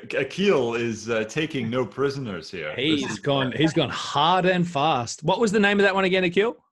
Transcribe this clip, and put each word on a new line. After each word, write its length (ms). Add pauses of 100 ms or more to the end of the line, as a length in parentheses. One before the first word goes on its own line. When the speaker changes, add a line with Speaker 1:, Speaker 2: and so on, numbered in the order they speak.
(180)
Speaker 1:
Akil 580
is, 340
uh, 160
taking 440
no 160
prisoners 680
here. 240
Speaker 2:
He's 280
Speaker 1:
This 100
is 60
Speaker 2:
gone, 340
he's 200
gone 160
hard 560
and 220
fast. 560
What 160
was 120
the 80
name 200
of 40
that 120
one 100
again, 180
Akil? 320 (160)